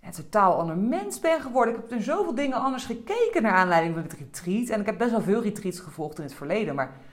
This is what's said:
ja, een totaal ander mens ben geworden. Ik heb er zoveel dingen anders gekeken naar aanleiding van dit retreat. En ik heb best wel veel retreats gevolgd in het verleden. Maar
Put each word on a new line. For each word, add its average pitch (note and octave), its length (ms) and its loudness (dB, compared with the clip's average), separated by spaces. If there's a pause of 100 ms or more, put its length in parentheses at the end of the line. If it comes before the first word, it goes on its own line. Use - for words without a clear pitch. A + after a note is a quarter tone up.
ja, - 60 -14
een D#3 120 -12
totaal - 340 6
ander E3 180 0
mens D#4+ 440 -2
ben D#4+ 200 2
geworden. A#3 340 2
Ik A3+ 60 -6
heb - 100 -14
er A#3 140 -2
zoveel E4+ 300 0
dingen C4 260 0
anders C4 240 -2
gekeken G#4+ 580 0
naar G#3+ 100 4
aanleiding E3+ 420 4
van E3 80 -4
dit D#3+ 100 -10
retreat. F#3 560 -4
En A3 120 -2
ik G3 60 -2
heb G3 120 -4
best A#3 120 2
wel A3+ 100 2
veel G3 220 2
retreats F#3+ 380 -4
gevolgd D3+ 380 -10
in D#3 60 -8
het C#3 100 -12
verleden. D#3+ 400 -2
Maar C3+ 220 -4 (160)